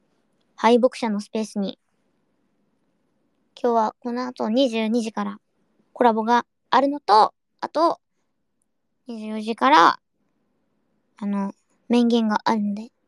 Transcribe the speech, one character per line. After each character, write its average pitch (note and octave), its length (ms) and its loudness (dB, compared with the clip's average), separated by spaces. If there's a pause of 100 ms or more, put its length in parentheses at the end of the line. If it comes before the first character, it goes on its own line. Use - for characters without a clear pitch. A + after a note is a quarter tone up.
(560)
敗 A#3 220 2
北 B3 200 0
者 A#3 100 -4
の G3+ 120 -4
ス - 100 -16
ペ A3 100 -6
ー A3 40 -6
ス - 140 -10
に。 G3 200 -6 (1800)
今 A#3+ 100 0
日 A#3 40 0
は A3 240 -2
こ A#3+ 120 -10
の B3 140 -6
後 B3 220 -8
二 B3+ 220 2
十 A3+ 180 -4
二 A#3 140 -2
時 A3 100 -8
か G3+ 120 -8
ら G3+ 140 -10 (540)
コ - 120 0
ラ A3+ 80 6
ボ A3 120 -4
が A#3+ 220 0 (240)
あ B3 100 4
る C#4 80 0
の C#4+ 120 -6
と、 G#4 320 4 (280)
あ - 80 -8
と、 D#4 320 -2 (1040)
二 A3+ 140 -14
十 G#3+ 60 -12
四 G#3+ 160 -8
時 A3+ 140 -6
か C4 140 0
ら、 D#4 300 4 (1160)
あ G3+ 100 -10
の、 G3 260 -4 (360)
メ A#3+ 100 2
イ A#3+ 60 4
ン A#3 40 2
ゲ A#3 100 2
ー A3+ 40 0
ム G#3+ 80 -2
が G#3 140 -2
あ A3+ 100 0
る G#3+ 80 -2
の G3+ 120 -4
で、 A3 160 -14 (180)